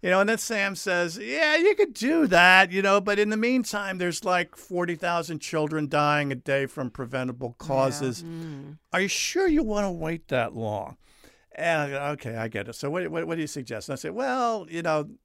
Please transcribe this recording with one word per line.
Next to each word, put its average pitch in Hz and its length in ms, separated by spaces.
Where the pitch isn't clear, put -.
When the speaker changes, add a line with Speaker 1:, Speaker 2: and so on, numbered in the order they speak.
Speaker 1:
You 175 80
know, 185 120
and 202 60
then 220 120
Sam 196 360
says, 175 440
"Yeah, 302 380
you 370 180
could 370 180
do 302 320
that, 185 460
you 190 100
know, 196 180
but 202 200
in 208 100
the 214 80
meantime, 214 640
there's, 175 260
like, 180 300
forty 175 400
thousand 170 460
children 151 480
dying 147 420
a 131 40
day 139 300
from 131 240
preventable 127 720
Speaker 2:
Yeah. - 60
Speaker 1:
causes. 135 560
Speaker 3:
Mm. 156 540
Speaker 1:
Are 175 80
you 196 60
sure - 400
you 311 140
wanna 208 300
wait 165 380
that 120 260
long?" 104 420
And 160 220
I 143 80
go, 139 80
"Okay, 117 220
I 113 140
get 104 200
it. 117 60
So - 160
what, 175 180
what, 165 160
what 165 80
do 165 80
you 151 60
suggest?" 120 420
And 135 40
I 131 40
said, 160 140
"Well, 240 580
you 165 140
know 156 260